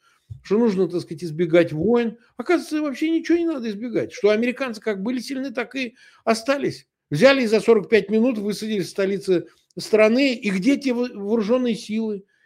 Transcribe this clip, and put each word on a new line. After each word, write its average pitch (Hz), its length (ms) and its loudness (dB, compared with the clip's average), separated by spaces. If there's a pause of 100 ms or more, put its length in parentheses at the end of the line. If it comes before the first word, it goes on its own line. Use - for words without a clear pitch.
(440)
что 196 140 0
нужно, 196 320 2
так 170 120 -4
сказать, 170 220 -12
избегать 165 500 2
войн. 226 440 0 (200)
Оказывается, 302 440 -2
вообще 302 300 -4
ничего 320 260 2
не 339 80 -2
надо 269 240 -4
избегать. 202 440 -4
Что - 180 2
американцы 240 500 -2
как 196 220 -4
были 254 160 -4
сильны, 262 320 -8
так 233 240 -8
и 254 200 -8 (300)
остались. 240 600 -2 (240)
Взяли 254 320 6
и 226 40 2
за 214 140 2
сорок 214 280 2
пять 202 200 2
минут 220 300 2
высадили 208 420 -4
в 156 80 -6
столице 190 580 -2 (320)
страны. 226 560 4
И 208 160 -4
где 196 260 2
те 269 160 -2
во-, 247 200 -2
вооруженные 220 600 0
силы? 214 500 -6 (200)